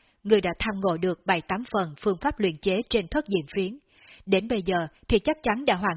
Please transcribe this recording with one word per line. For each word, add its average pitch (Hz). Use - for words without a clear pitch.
ngươi 202
đã 180
tham 202
ngộ 185
được 170
bảy 185
tám 202
phần 175
phương 196
pháp 269
luyện 175
chế 190
trên 196
thất 202
diệm 175
phiến. 196
Đến 196
bây 220
giờ 170
thì 208
chắc 302
chắn 240
đã 247
hoàn 180